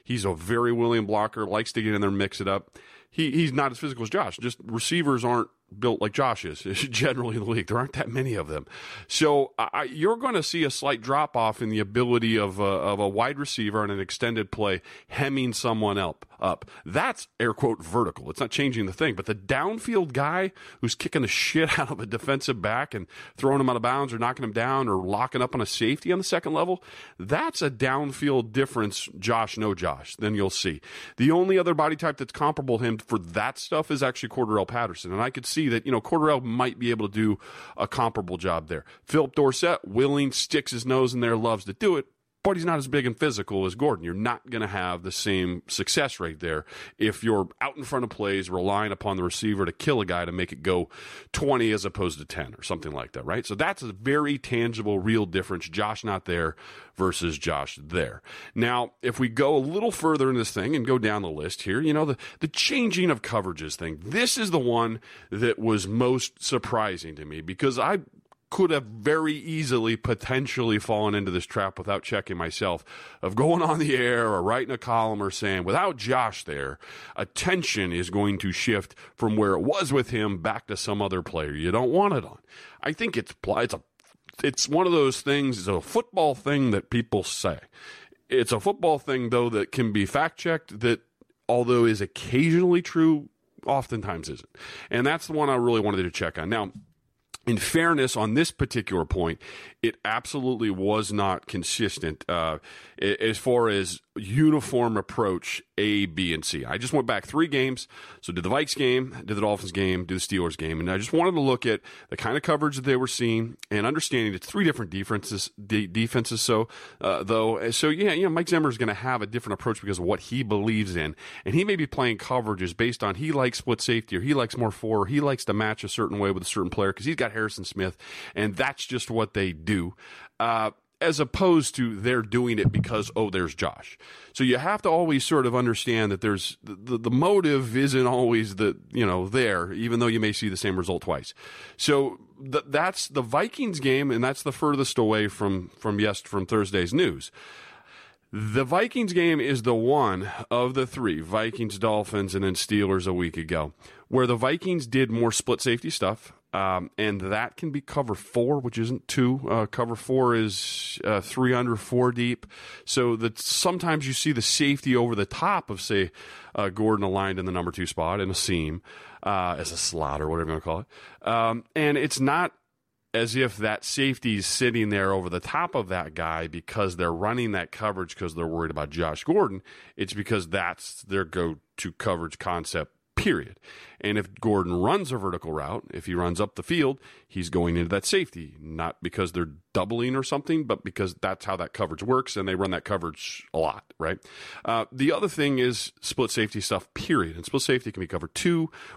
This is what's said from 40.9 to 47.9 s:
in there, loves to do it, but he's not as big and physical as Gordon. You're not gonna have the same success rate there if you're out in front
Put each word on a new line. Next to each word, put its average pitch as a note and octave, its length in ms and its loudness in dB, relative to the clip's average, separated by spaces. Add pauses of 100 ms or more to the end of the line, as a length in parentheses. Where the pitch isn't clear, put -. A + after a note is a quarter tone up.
in B2 60 -2
there, A#2 160 2
loves A2 300 0
to G2 60 -6
do F#3 240 2
it, C#3 100 -4 (360)
but G3 140 4
he's E3 80 -4
not E3 140 2
as C3 100 -4
big C3 180 2
and A#2 120 -2
physical G2+ 480 0
as F2+ 80 -2
Gordon. A2+ 300 0
You're F2 100 -4
not A2+ 340 -4
gonna A2+ 180 -4
have F2+ 360 -4
the F2+ 100 -8
same F2+ 540 -2
success - 520 -2
rate D#2+ 220 -8
there D#2+ 240 -4 (340)
if G#2+ 240 0
you're G#2 260 2 (120)
out C#3 160 -6
in C#3+ 80 -10
front B2 200 -4